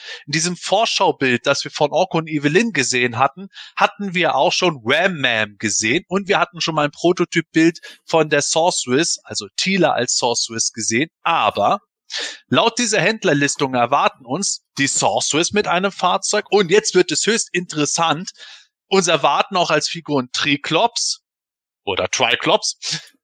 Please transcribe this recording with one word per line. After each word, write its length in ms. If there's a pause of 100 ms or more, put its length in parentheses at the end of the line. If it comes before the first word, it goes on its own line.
(260)
In 60
diesem 240
Vorschaubild, 880
das 200
wir 60
von 200
Orko 280
und 100
Evelyn 420
gesehen 460
hatten, 300 (280)
hatten 380
wir 220
auch 180
schon 320
Ram 340
Man 380
gesehen 500
und 220
wir 100
hatten 220
schon 120
mal 120
ein 60
Prototypbild 880 (260)
von 240
der 140
Sorceress, 840
also 220 (100)
Teela 340
als 240
Sorceress 560
gesehen. 380 (140)
Aber 560 (680)
laut 320
dieser 220
Händlerlistung 720
erwarten 520
uns 380 (140)
die 100
Sorceress 640
mit 160
einem 240
Fahrzeug 580
und 220
jetzt 240
wird 160
es 140
höchst 260
interessant, 800 (560)
uns 220
erwarten 480
auch 120
als 200
Figuren 420
Triklops 920 (600)
oder 240
Triklops, 960 (200)